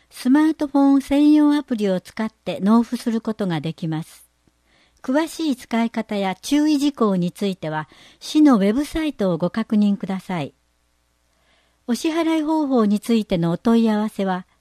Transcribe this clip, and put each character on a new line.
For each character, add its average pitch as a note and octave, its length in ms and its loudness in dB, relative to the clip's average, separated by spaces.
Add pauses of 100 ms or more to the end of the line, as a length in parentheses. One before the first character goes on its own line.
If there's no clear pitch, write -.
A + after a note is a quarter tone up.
(100)
ス - 200 -4
マ D4+ 200 4
ー D#4 40 0
ト D4 140 -4
フ C#4 100 0
ォ - 20 4 (180)
ン C4+ 40 -4
専 D4 300 4
用 D4 220 4
ア D4 100 -2
プ B3+ 100 -6
リ G#3 160 -2
を F#3 100 -2
使 - 240 -8
っ A3 80 -8
て - 280 -10
納 A3+ 240 4
付 A#3+ 120 -8
す A#3+ 140 -6
る A3+ 100 -2
こ A3 140 -6
と G3+ 140 -4
が D#3+ 120 -2
で D#3+ 140 -6
き E3+ 140 -8
ま D#3+ 160 -6
す。 - 260 -20 (720)
詳 D4 240 0
し D#4+ 220 -6
い B3+ 80 -2
使 - 280 -4
い A#3 60 -4
方 A3 240 -8
や F#3+ 220 -4
注 D4 320 0
意 D4+ 100 2
事 C#4+ 140 0
項 G#3 240 0
に F3 160 -2
つ - 140 -6
い F#3 100 -4
て D#3 120 -10
は、 D#3 200 -8 (320)
市 - 220 0
の C#4 140 8
ウ - 40 4
ェ G3 120 2
ブ C4+ 120 -2
サ D#4 200 -6
イ D4 80 -4
ト F#3+ 200 -2
を E3 60 -2
ご F3 120 -2
確 - 240 -4
認 G#3 220 2
く F#3 100 -10
だ F#3 140 -6
さ F3+ 220 -6
い。 C3+ 120 -12 (1300)
お A#3+ 80 -2
支 E4 140 -4
払 D#4+ 280 0
い D#4 40 -2
方 D4+ 260 -2
法 B3 160 2
に G#3 160 0
つ - 120 -4
い A3 120 0
て F#3 140 -2
の E3 120 0
お F3 80 -2
問 A#3 240 2
い A3+ 80 2
合 G#3+ 80 0
わ G#3+ 100 -4
せ G3+ 160 -6
は、 F#3 220 -6 (140)